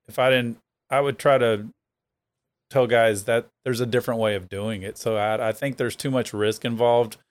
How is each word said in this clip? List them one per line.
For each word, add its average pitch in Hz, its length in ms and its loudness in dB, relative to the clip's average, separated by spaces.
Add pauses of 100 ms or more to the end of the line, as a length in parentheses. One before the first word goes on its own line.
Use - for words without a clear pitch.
if 107 120 -10
I 131 100 4
didn't, 120 280 0 (320)
I 131 120 2
would 139 180 -2
try 139 180 4
to 113 300 0 (1040)
tell 127 180 2
guys 113 380 2
that 120 220 0 (160)
there's 123 180 -2
a 127 40 0
different 120 340 -2
way 107 160 0
of 92 140 -8
doing 101 340 -6
it. 101 140 -12
So 113 200 -2
I, 110 320 0
I - 20 0
think 135 260 -6
there's 120 180 -2
too - 160 -6
much 123 220 -2
risk 107 320 -2
involved 120 520 2 (140)